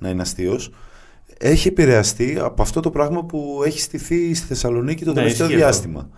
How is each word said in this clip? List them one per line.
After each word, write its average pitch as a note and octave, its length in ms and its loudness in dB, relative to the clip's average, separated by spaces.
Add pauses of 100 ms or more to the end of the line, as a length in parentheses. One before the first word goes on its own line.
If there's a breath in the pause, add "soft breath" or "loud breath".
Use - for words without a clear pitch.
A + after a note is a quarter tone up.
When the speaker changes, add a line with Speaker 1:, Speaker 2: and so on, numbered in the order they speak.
Speaker 1:
να F#2 80 -6
είναι F#2 140 -2
αστείος, F#2 480 -4 (680 soft breath)
έχει D#3+ 280 4
επηρεαστεί C3+ 720 2
από - 220 0
αυτό - 180 0
το E3 100 0
πράγμα D#3+ 340 -2
που D3 420 -6
έχει D3+ 140 -2
στηθεί E3 540 -2
στη E3 120 -6
Θεσσαλονίκη B2 580 -2
το D#3+ 80 0
Speaker 2:
Ναι, C#3 40 0
Speaker 1:
τελευταίο E3 300 2
Speaker 2:
ισχύει D#3+ 160 4
αυτό. D3 80 6
Speaker 1:
διάστημα. E2+ 480 -4